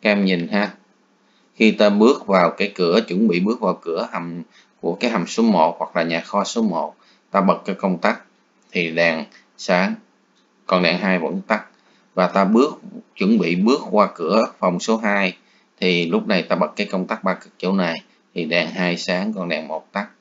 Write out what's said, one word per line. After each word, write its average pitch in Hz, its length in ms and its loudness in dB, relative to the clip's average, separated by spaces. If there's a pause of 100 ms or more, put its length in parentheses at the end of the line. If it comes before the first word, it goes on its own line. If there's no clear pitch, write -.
Các 110 80 2
em 101 140 2
nhìn 87 240 0
ha, 101 260 -2 (800)
khi 110 140 6
ta 104 200 4
bước 110 360 4
vào 90 240 4
cái 101 240 -4
cửa, 90 340 2
chuẩn 104 200 0
bị 87 120 2
bước 110 200 -2
vào 92 220 -2
cửa 82 300 -6
hầm 87 300 -8 (380)
của 85 200 -4
cái 123 100 -2
hầm 98 160 -2
số - 160 -2
một 85 360 2
hoặc - 180 -6
là 85 60 0
nhà 82 180 -2
kho 101 240 -4
số 117 180 -4
một, 80 320 -2 (360)
ta 98 100 2
bật 92 240 2
cái 101 100 -6
công 92 240 -2
tắc 110 240 0 (500)
thì 85 180 -2
đèn 82 340 0 (340)
sáng, 92 360 0 (720)
còn 90 160 2
đèn 87 160 2
hai 92 200 0
vẫn 82 220 -4
tắt. 107 240 -2 (500)
Và 90 120 2
ta 98 180 2
bước, 117 380 2 (340)
chuẩn 107 220 2
bị 85 180 0
bước 113 240 2 (100)
qua 101 240 2
cửa 90 280 0 (160)
phòng 90 220 0
số 113 160 0
hai 101 400 -2 (440)
thì 87 260 2
lúc 104 200 0
này 92 160 2
ta - 140 -2
bật 78 200 0
cái 101 100 -4
công 95 200 -4
tắc - 180 -8
ba 95 100 0
cực - 240 -20
chỗ 92 140 -2
này 90 220 0 (400)
thì 87 100 -4
đèn 80 260 0
hai 90 260 -2
sáng, 95 360 -4
còn 92 160 -8
đèn 78 200 -6
một 78 240 -12
tắt. 101 140 -6 (140)